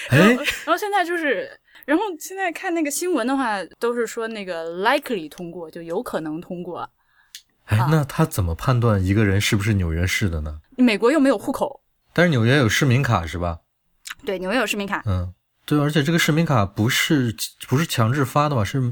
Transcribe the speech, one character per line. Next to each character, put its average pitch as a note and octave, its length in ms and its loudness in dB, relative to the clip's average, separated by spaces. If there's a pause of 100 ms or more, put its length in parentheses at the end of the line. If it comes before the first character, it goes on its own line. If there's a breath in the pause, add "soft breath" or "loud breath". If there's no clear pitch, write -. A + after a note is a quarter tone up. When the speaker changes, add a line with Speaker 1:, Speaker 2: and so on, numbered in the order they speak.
(120)
Speaker 1:
哎？ B2+ 80 6
Speaker 2:
然 A3 180 8
后， C4+ 60 -8
然 - 240 -6
后 D#4+ 100 2
现 G#4 140 -4
在 G4 140 2
就 F4 120 -2
是， A3 320 -2 (360 loud breath)
然 C#4+ 120 2
后 G4+ 60 0 (160)
现 - 180 -14
在 F#4+ 140 -4
看 F4+ 240 -6
那 E4 80 0
个 C#4+ 80 -2
新 F4 220 -4
闻 A#3 120 0
的 C4+ 120 0
话， A3 260 -2 (160)
都 A#3+ 160 -2
是 A#3+ 100 -2
说 A3+ 220 -6
那 A3 180 -10
个 E3+ 380 -8
likely A3+ 460 -2
通 F3 200 -14
过， E3+ 220 -12
就 E3+ 100 -14
有 E3+ 220 -6
可 F3+ 200 -6
能 D#3 180 -6
通 F3 200 -12
过。 E3 300 -12 (760 loud breath)
Speaker 1:
哎， G#2+ 120 0
Speaker 2:
啊。 C3 100 2
Speaker 1:
那 D#3 140 4
他 D#3+ 220 -2
怎 C3 180 -2
么 E2 100 -2
判 A#2+ 280 0
断 G#2+ 240 2
一 G2 100 2
个 A2 100 4
人 G2 160 2
是 - 140 0
不 G2 80 0
是 A2 120 0
纽 F2 180 0
约 F2 120 0
市 F#2 240 0
的 E2 120 -4
呢？ D2+ 200 -8 (160)
Speaker 2:
美 A#3 220 4
国 A#3 140 4
又 D#4+ 80 2
没 C4+ 80 6
有 A3+ 100 2
户 B3+ 140 -6
口。 - 320 -6 (280)
Speaker 1:
但 E3+ 140 4
是 E3+ 40 4
纽 A#2 140 4
约 B2+ 120 6
有 B2+ 120 4
市 - 160 2
民 B2+ 160 4
卡 A2+ 240 2
是 E2 140 -8
吧？ E2+ 220 -4 (680)
Speaker 2:
对， F#3 140 -4
纽 F#3 100 -6
约 A#3+ 80 0
有 A3 80 0
市 G#3 100 -4
民 G3+ 80 -4
卡。 F#3+ 220 -4
Speaker 1:
嗯， F2+ 260 -2 (320)
对， D3 140 2
而 D3 120 2
且 D3+ 120 2
这 D#3+ 80 0
个 E3 80 2
市 D#3+ 140 2
民 E3 120 2
卡 B2+ 200 4
不 G#2+ 240 0
是， C3 460 2 (340)
不 C3 100 2
是 E3 80 0
强 A#2 260 0
制 C#3+ 120 0
发 D3 240 2
的 C#3+ 80 -2
吧？ G#2 80 2
是 C3+ 160 -2 (120)